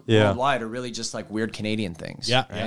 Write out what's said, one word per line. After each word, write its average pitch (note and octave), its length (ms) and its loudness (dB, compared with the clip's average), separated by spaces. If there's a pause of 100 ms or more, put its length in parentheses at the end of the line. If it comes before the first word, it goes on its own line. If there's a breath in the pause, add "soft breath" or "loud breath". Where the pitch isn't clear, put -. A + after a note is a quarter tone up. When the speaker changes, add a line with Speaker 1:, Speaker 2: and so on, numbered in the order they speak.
Speaker 1:
Yeah. G#2+ 200 8
Speaker 2:
worldwide B2 360 2
are A2+ 60 -6
really B2 240 -6
just, A2+ 200 -8
like, G#2+ 160 -10
weird A2 240 -2
Canadian G#2+ 440 -2
things, - 340 -10
Speaker 3:
Yeah, B2 180 2
Speaker 2:
right? G#2 180 -8